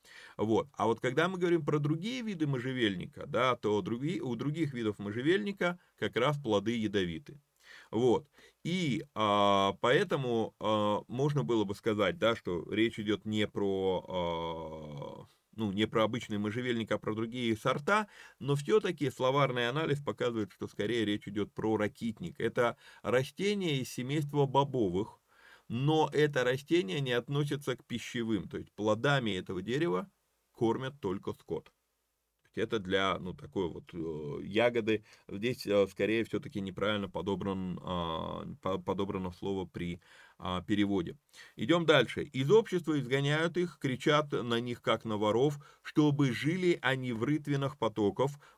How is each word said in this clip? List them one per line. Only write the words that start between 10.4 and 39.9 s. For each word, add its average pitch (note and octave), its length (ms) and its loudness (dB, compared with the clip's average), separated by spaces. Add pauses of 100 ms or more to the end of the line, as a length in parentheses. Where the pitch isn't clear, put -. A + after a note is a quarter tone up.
а, G#2 480 2
можно C#3 360 0
было A2+ 200 2
бы G2+ 120 -4
сказать, G2+ 420 0
да, A2+ 180 2
что F2 360 -6
речь A2+ 280 2
идёт G#2 260 -2
не G#2+ 220 0
про, F#2+ 600 0
а, E2 1160 -6 (300)
ну, G#2+ 160 -2
не G#2+ 140 2
про A2 180 4
обычный A2 340 -2
можжевельник, A2+ 540 -2
а G#2 60 0
про G#2+ 160 -4
другие A2+ 420 -2
сорта, D3 520 0 (320)
но C#3 160 0
всё-таки D3+ 540 0
словарный B2+ 580 2
анализ D3 340 0
показывает, A2+ 500 -2
что G#2 160 -8
скорее A2 380 0
речь G#2 220 -2
идёт G2+ 260 -4
про A2 240 0
ракитник. G#2 600 -4
Это A#2 360 0 (260)
растение D#3 800 0
из A#2+ 120 -6
семейства C#3+ 540 0
бобовых, B2+ 760 2 (480)
но C#3+ 440 4
это C#3+ 320 4
растение D#3+ 560 2
не B2+ 120 0
относится C#3+ 640 0
к - 100 -16
пищевым, A2+ 600 -2
то - 100 -6
есть - 160 -12
плодами A2+ 580 2
этого F#2 300 -4
дерева E3+ 480 -2 (420)
кормят B2 480 -2
только G2+ 340 -4
скот. - 380 -10 (800)
То G2 60 -4
есть A2 80 -2
это A2+ 120 0
для, F#2+ 400 2
ну, F2 140 -8
такой - 340 -4
вот, - 160 -12 (100)
э, D#2 520 -8
ягоды. A2 580 2 (240)
Здесь, G#2 380 -6
э, G2+ 220 4
скорее G#2+ 360 0
всё-таки G2+ 380 -6
неправильно G2 480 -2
подобран, F#2 720 -4
а, E2+ 640 -4 (180)
по-, F#2+ 160 -2
подобрано F#2+ 540 -4
слово F#2+ 340 -4
при, F2 340 -8 (380)